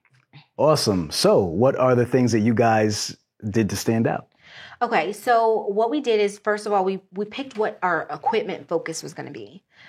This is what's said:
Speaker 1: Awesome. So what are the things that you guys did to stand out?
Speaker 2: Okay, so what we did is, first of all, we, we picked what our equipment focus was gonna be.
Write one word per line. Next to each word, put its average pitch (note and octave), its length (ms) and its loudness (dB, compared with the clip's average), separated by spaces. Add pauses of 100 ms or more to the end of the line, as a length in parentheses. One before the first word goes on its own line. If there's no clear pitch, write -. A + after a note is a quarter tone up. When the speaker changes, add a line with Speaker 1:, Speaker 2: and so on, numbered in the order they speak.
(560)
Speaker 1:
Awesome. G#2 540 2
So F#3 320 2
what G2 340 2
are B2+ 180 4
the A#2+ 120 4
things B2 260 2
that A#2 60 4
you A2 160 2
guys A2 640 2 (340)
did G#2+ 200 2
to G2+ 60 -4
stand A2+ 300 0
out? - 220 -4 (520)
Speaker 2:
Okay, G#3 320 0
so A3+ 560 2
what G#3+ 220 0
we D4+ 100 -2
did A3 200 0
is, G3+ 180 -2
first G#3 280 -4
of G#3 60 -4
all, F#3+ 120 2
we, F#3+ 160 -2 (120)
we G3+ 120 -6
picked G#3+ 340 -10
what G#3+ 240 -4
our F3 280 0
equipment E3 580 -4
focus E3 340 -4
was D3+ 100 -12
gonna C3+ 180 -12
be. A#2+ 320 -18 (260)